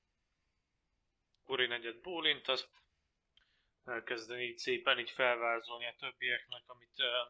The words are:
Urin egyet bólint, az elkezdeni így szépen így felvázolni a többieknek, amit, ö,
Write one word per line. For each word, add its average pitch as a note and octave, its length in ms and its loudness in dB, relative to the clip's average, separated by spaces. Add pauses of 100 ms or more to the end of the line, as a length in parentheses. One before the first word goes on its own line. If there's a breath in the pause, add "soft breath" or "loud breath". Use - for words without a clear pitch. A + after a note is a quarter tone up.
(1500)
Urin B2+ 240 2
egyet A#2 300 -6
bólint, D#3 460 0
az G#3+ 200 2 (1160)
elkezdeni A#2+ 600 -4
így A#2 140 -4
szépen B2+ 420 2
így A#2 100 -4
felvázolni A#2 760 2
a A#2 120 -8
többieknek, B2 680 -4
amit, A#2+ 340 -20
ö, C#3 40 2 (260)